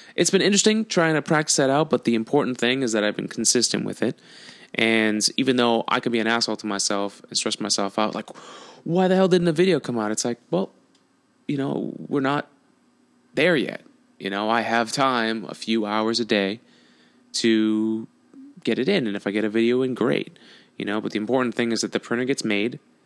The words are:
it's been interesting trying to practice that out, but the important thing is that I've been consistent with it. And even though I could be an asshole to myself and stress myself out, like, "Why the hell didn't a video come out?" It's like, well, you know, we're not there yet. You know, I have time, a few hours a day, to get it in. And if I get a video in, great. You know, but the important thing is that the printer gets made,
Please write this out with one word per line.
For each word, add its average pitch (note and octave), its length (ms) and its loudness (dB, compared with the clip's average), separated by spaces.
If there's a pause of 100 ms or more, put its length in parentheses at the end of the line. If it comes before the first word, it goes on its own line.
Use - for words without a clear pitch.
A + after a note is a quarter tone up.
(160)
it's F3 140 2
been F#3+ 120 2
interesting G#3+ 440 2
trying D#3+ 300 2
to D3 60 2
practice D#3 340 0
that C3+ 160 2
out, D3+ 180 2
but B2 140 0
the A#2 100 2
important A#2+ 460 0
thing B2+ 240 2
is A#2 80 -2
that G#2+ 120 2
I've G#2 120 0
been G#2+ 120 -6
consistent A2 580 0
with G2+ 180 -4
it. A#2+ 140 -2 (580)
And A2 600 2
even C3 200 0
though A#2+ 320 2
I B2+ 120 0
could B2 120 -2
be A#2 80 0
an A2 80 0
asshole A#2 300 0
to G#2+ 100 -10
myself G2+ 640 -4
and - 80 -6
stress - 220 -4
myself G2+ 380 -2
out, G#2+ 160 0
like, G#2 160 -8 (540)
"Why F3+ 240 2
the F#3 80 4
hell F#3+ 140 4
didn't F3 180 4
a E3 60 2
video B2+ 260 2
come A#2+ 180 -4
out?" G#2+ 140 -2
It's G#2+ 140 -4
like, A#2+ 120 -2 (140)
well, F3+ 180 -2 (800)
you D3 100 -2
know, C3+ 400 -4
we're D3+ 220 -4
not C#3 300 -2 (840)
there D#3+ 220 4
yet. - 280 -2 (360)
You G2 100 -6
know, G#2 200 -2
I A2+ 120 2
have A2+ 300 0
time, A2+ 560 0
a - 80 -10
few A2+ 300 -2
hours A2 340 0
a A#2 60 -2
day, G#2 340 0 (760)
to A2 760 2 (560)
get A2+ 140 0
it C3 120 0
in. E3 180 0
And G2+ 80 -4
if G2+ 100 -8
I G2+ 60 -2
get G#2+ 140 0
a G#2+ 40 0
video A#2 320 2
in, C3 120 -2
great. - 440 -2 (400)
You - 80 -6
know, G#2 140 -2
but A2 140 -6
the A2 60 -4
important A#2+ 360 0
thing A#2 160 -2
is A2 100 -2
that G#2 120 -4
the - 60 0
printer A#2+ 260 -4
gets C3+ 180 -2
made, G#2+ 360 -2 (260)